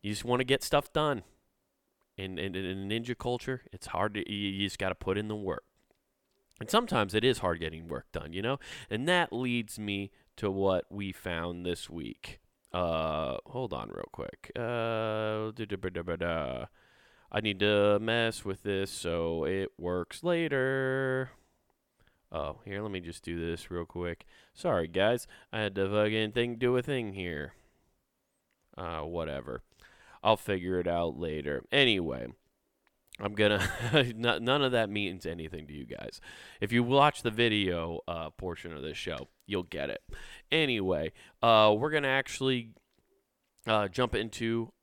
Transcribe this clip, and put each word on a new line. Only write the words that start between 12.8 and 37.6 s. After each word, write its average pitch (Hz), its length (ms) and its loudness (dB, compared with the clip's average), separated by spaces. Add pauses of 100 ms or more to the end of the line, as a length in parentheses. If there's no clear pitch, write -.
hold 120 260 -6
on 57 160 -6
real 50 220 -8
quick. - 440 -12
Uh, 110 960 -2
da, 110 140 -6
da, 104 100 -4
ba, 92 140 -2
da, 90 140 -4
ba, 85 140 -2
da. 80 480 -2 (680)
I 107 100 -2
need 104 180 0
to 104 400 6
mess 113 460 0
with 95 180 -6
this 98 280 0
so 82 540 -2
it 95 240 0 (100)
works 87 440 -4
later. 135 1080 0 (1000)
Oh, 73 340 -4
here, 101 160 -6
let 107 100 -6
me 95 80 -4
just 85 240 -10
do 85 160 -6
this 85 320 -4
real 87 140 -4
quick. 87 400 -8 (280)
Sorry, 95 340 0
guys. 98 400 2 (240)
I 110 100 -4
had 101 140 -2
to 98 140 2
fucking 107 440 2
thing, 120 240 0
do 127 200 4
a 123 60 2
thing 120 300 -4
here. 85 400 -6 (1200)
Uh, 82 240 -6
whatever. 73 600 -6 (600)
I'll 107 140 6
figure 92 420 0
it 87 80 0
out 85 320 0
later. 76 520 -2
Anyway, 87 560 2 (920)
I'm 104 140 -2
gonna, 104 360 4 (120)
<laughs> 117 120 -2
n-, 120 280 4 (220)
none 135 200 4
of 127 80 2
that 113 180 4
means 98 380 -4
anything 80 400 -8
to 73 60 -14
you 69 120 -10
guys. - 340 -12 (400)
If 104 120 -2
you 120 100 6
watch 139 400 6
the 120 80 0
video, 95 800 2